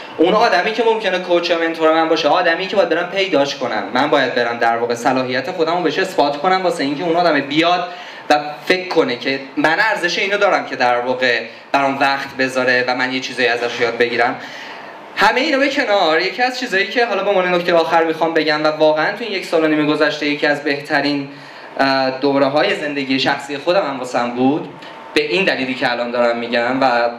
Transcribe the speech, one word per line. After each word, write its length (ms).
اون 160
آدمی 380
که 120
ممکنه 340
کوچ 320
یا 80
منتور 360
من 140
باشه، 200
آدمی 380
که 100
باید 120
برم 220
پیداش 460
کنم. 280
من 160
باید 240
برم 240
در 180
واقع 180
صلاحیت 560
خودم 260
رو 60
بهش 160
اثبات 380
کنم 260
واسه 220
اینکه 200
اون 120
آدم 240
بیاد 480
و 100
فکر 220
کنه 280
که 240
من 240
ارزش 380
اینو 200
دارم 280
که 100
در 240
واقع 400
برام 260
وقت 380
بذاره 520
و 60
من 180
یه 80
چیزایی 280
ازش 320
یاد 180
بگیرم. 380
همه 240
اینا 180
به 100
کنار، 520
یکی 220
از 180
چیزایی 260
که 200
حالا 180
به 60
عنوان 240
نکتهٔ 180
آخر 320
می‌خوام 300
بگم 300
و 20
واقعاً 460
تو 120
این 80
یک 120
سال 200
و 40
نیم 180
گذشته 400
یکی 200
از 160
بهترین، 680
اه، 320
دوره‌های 640
زندگی 460
شخصی 380
خودم 280
هم 120
واسم 320
بود، 380
به 80
این 220
دلیلی 300
که 160
الان 200
دارم 280
می‌گم 420
و 280